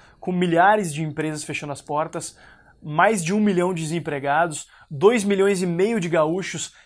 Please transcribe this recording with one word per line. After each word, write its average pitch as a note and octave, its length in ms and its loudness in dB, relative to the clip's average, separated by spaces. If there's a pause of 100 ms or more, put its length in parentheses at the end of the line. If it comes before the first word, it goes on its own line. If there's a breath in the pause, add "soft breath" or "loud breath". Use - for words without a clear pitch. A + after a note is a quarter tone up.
(180 soft breath)
com - 140 -6
milhares F3+ 600 2
de D#3 80 -6
empresas D3+ 420 -6
fechando C#3+ 300 -8
as - 80 -12
portas, D#3 560 -8 (440 soft breath)
mais F3 400 2
de E3 120 -2
um G#3+ 60 2
milhão F#3 340 2
de E3 80 -6
desempregados, D3+ 840 -2 (240 soft breath)
dois G3 340 4
milhões G3 360 2
e F#3+ 60 0
meio F#3+ 340 0
de F3 80 -4
gaúchos E3 640 -2 (140 soft breath)